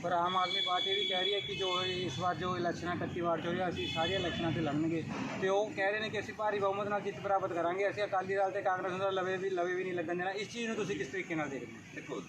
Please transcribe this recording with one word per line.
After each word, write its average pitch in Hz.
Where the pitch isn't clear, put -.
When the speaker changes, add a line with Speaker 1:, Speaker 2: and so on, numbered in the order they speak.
Speaker 1:
ਪਰ 175
ਆਮ 180
ਆਦਮੀ 180
ਪਾਰਟੀ 185
ਵੀ 196
ਕਹਿ 190
ਰਹੀ 202
ਹੈ 202
ਕਿ 196
ਜੋ 185
ਇਸ 180
ਵਾਰ 175
ਜੋ 180
ਇਲੈਕਸ਼ਨਾਂ 175
ਇਕੱਤੀ 151
ਵਾਰ 170
'ਚ 170
ਹੋਈਆਂ, 175
ਅਸੀਂ 175
ਸਾਰੀਆਂ 170
ਇਲੈਕਸ਼ਨਾਂ 165
'ਤੇ 170
ਲੜਨਗੇ, 156
ਤੇ 190
ਉਹ 202
ਕਹਿ 196
ਰਹੇ 214
ਨੇ 220
ਕਿ 214
ਅਸੀਂ 202
ਭਾਰੀ 208
ਬਹੁਮਤ 196
ਨਾਲ 180
ਜਿੱਤ 196
ਪ੍ਰਾਪਤ 190
ਕਰਾਂਗੇ, 175
ਅਸੀਂ 196
ਅਕਾਲੀ 190
ਦਲ 196
ਤੇ 202
ਕਾਂਗਰਸ 190
ਨੂੰ 190
ਲਵੇ 185
ਵੀ, 190
ਲਵੇ 180
ਵੀ 185
ਨਹੀਂ 185
ਲੱਗਣ 175
ਦੇਣਾ। 180
ਇਸ 196
ਚੀਜ਼ 233
ਨੂੰ 226
ਤੁਸੀਂ 202
ਕਿਸ 131
ਤਰੀਕੇ 175
ਨਾਲ 151
ਦੇਖਦੇ 120
ਹੋ? 113
Speaker 2:
ਦੇਖੋ, 131